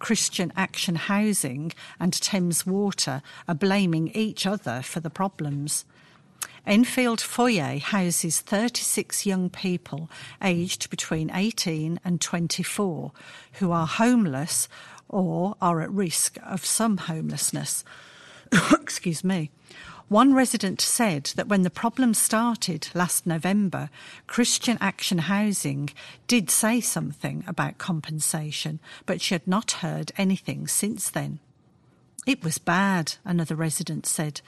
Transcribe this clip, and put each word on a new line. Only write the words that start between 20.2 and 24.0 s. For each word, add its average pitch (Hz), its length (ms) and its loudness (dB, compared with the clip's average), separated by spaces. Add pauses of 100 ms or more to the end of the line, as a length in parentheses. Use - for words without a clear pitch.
resident 240 480 2
said 170 540 2
that - 120 -2
when 202 140 6
the 180 80 4
problem 233 420 2
started 220 800 0
last 175 340 0
November, 165 640 2 (380)